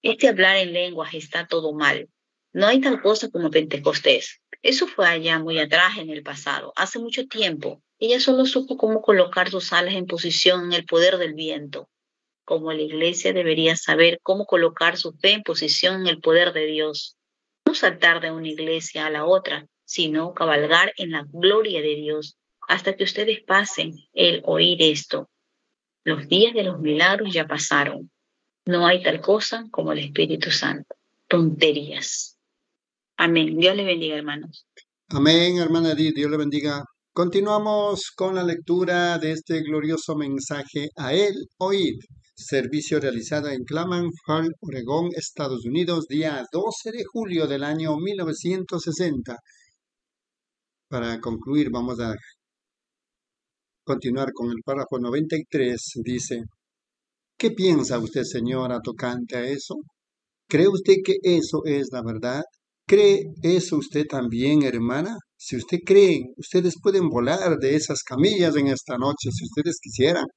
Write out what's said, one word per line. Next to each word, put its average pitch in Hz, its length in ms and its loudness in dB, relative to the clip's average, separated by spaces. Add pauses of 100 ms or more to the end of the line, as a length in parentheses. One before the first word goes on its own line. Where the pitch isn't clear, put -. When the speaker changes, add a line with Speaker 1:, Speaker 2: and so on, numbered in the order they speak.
Speaker 1:
Este 226 280 4
hablar 190 260 6
en 185 160 0
lenguas 170 420 -4
está 165 320 -8
todo 160 280 -2
mal. 147 340 0 (460)
No 190 140 4
hay 254 120 6
tal 269 220 0
cosa 220 280 2
como 165 220 -2
Pentecostés. 151 880 2 (220)
Eso 269 260 2
fue 180 220 2
allá 165 300 0
muy 160 200 -2
atrás 175 380 2
en 160 120 -10
el 147 140 -10
pasado, 143 540 -8
hace 190 220 -4
mucho 233 280 -6
tiempo. 175 540 -4 (180)
Ella 247 220 2
solo 262 240 4
supo - 320 -2
cómo 220 240 2
colocar 185 480 4
sus 180 240 -6
alas 175 220 2
en 185 100 -4
posición 175 600 2
en 175 40 -4
el 170 140 -2
poder 175 320 4
del 165 160 -2
viento. 151 560 -8 (560)
Como 160 260 -2
la 156 100 -4
iglesia 165 520 0
debería 165 420 2
saber 165 480 2
cómo 196 220 0
colocar 165 500 2
su 165 220 -6
fe 196 140 2
en 208 120 0
posición 180 580 0
en 185 60 0
el 160 140 -2
poder 170 320 4
de 156 120 -2
Dios. 151 520 -6 (480)
No 311 100 6
saltar 170 460 4
de 160 100 -6
una 160 160 -8
iglesia 160 580 -6
a 156 40 -2
la 151 160 -4
otra, 170 420 2 (160)
sino 160 500 -2
cabalgar 160 640 2
en 175 160 -8
la 147 180 -6
gloria 185 520 2
de 151 140 -2
Dios. 151 420 -8 (320)
Hasta 190 260 0
que 196 80 -2
ustedes 214 400 -2
pasen 180 520 -2 (180)
el 175 320 2
oír 170 360 2
esto, - 480 0 (720)
los 143 240 -4
días 208 260 4
de 214 100 0
los 160 180 -4
milagros 180 520 2
ya 160 140 0
pasaron. 147 640 -2 (540)
No 175 200 2
hay 180 160 6
tal 156 200 0
cosa 220 500 0
como 156 220 -2
el 151 60 -4
Espíritu - 520 -2
Santo. - 440 -4 (320)
Tonterías. 151 1120 0 (800)
Amén. 160 400 2
Dios 180 180 4
les 202 100 -2
bendiga, 165 300 -2
hermanos. 147 500 -10 (440)
Speaker 2:
Amén, 170 480 4
hermana 165 340 2
Edith. 151 240 0
Dios 147 140 -2
le 151 80 -2
bendiga. 143 460 -4 (300)
Continuamos 208 1040 0
con 190 200 -4
la 180 80 -2
lectura 175 760 0
de 156 140 -2
este 160 300 -4
glorioso 156 540 -4
mensaje 139 800 -6
a 139 160 -4
él, 196 200 2 (240)
oíd. 185 420 -2 (360)
Servicio 147 640 -2
realizado 139 500 -4
en 127 140 -6
Claman, 175 460 -4 (160)
Fall, 160 340 -2
Oregón, 143 560 -4
Estados 131 500 -8
Unidos, 165 420 -2
día 147 440 -4
doce 208 400 -6
de 233 140 -10
julio 180 400 -2
del 139 180 -4
año 156 340 -2
mil 196 200 -4
novecientos 180 680 -4
sesenta. 143 540 -4 (1500)
Para 117 300 -6
concluir, 127 500 -2
vamos 120 300 -4
a 113 160 -4 (1700)
continuar 131 500 -4
con 120 160 -6
el 117 140 -8
párrafo 135 360 -6
noventa 147 360 -4
y 151 140 -6
tres, - 420 -2 (120)
dice, 120 400 -6 (960)
"¿Qué 226 140 0
piensa 147 480 2
usted, 113 240 -4
señora, 123 580 -4
tocante 123 560 -8
a 120 100 -4
eso? 139 280 -8 (720)
¿Cree 165 200 6
usted 190 360 6
que 190 180 2
eso 160 440 2
es 139 260 -2
la 127 120 -6
verdad? 120 400 -4 (420)
¿Cree 202 560 6
eso 170 360 2
usted 147 300 -2
también, 131 560 2
hermana? 131 540 -2 (200)
Si - 200 -10
usted 170 280 -4
cree, 190 360 8 (160)
ustedes 180 440 0
pueden 190 280 2
volar 151 480 0
de 139 180 2
esas 151 280 -4
camillas 170 520 2
en 139 120 2
esta 131 300 -4
noche, 135 340 -2
si - 140 -8
ustedes 147 360 -4
quisieran. 123 440 0 (120)